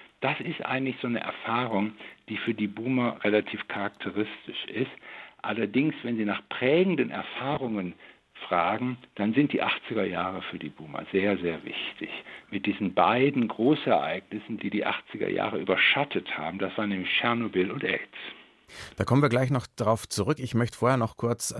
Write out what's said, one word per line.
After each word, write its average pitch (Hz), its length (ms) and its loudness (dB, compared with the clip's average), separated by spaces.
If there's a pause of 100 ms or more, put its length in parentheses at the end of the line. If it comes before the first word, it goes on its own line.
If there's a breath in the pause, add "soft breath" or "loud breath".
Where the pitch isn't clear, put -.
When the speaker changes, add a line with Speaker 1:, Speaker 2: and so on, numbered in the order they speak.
(200 loud breath)
Speaker 1:
Das 135 200 -2
ist 156 260 -6
eigentlich 131 340 -2
so 135 60 -4
eine 120 140 0
Erfahrung, 110 720 0 (360 loud breath)
die 113 80 -4
für 113 160 -2
die 107 140 0
Boomer 120 580 0
relativ 104 440 2
charakteristisch - 1000 -4
ist. 127 240 -2 (500 loud breath)
Allerdings, 113 640 2
wenn 120 160 -2
Sie 107 80 2
nach 98 240 -2
prägenden 151 600 4
Erfahrungen 117 840 -4 (400 loud breath)
fragen, 113 640 0 (160)
dann 107 180 0
sind 139 220 4
die - 80 2
achtziger 104 420 -2
Jahre 92 380 -2
für - 160 -10
die 76 100 -8
Boomer 73 420 -10
sehr, 95 280 4
sehr 82 260 -4
wichtig. - 460 -8 (400 loud breath)
Mit 101 160 -4
diesen 98 260 0
beiden 120 560 4
Großereignissen, 104 1080 0
die 101 100 -4
die 104 160 0
achtziger - 460 -4
Jahre 95 280 0
überschattet - 800 2
haben, 80 220 -4
das 92 180 -2
waren 107 140 0
nämlich 92 180 -2 (100)
Tschernobyl 113 520 2
und - 120 -6
aids. - 360 -4 (800 loud breath)
Speaker 2:
Da - 60 -2
kommen 123 180 6
wir 143 80 6
gleich 123 220 2
noch 131 160 0
drauf 113 420 0
zurück. 107 300 0
Ich 127 160 -6
möchte 117 240 2
vorher 127 180 4
noch 113 200 0
kurz - 440 -2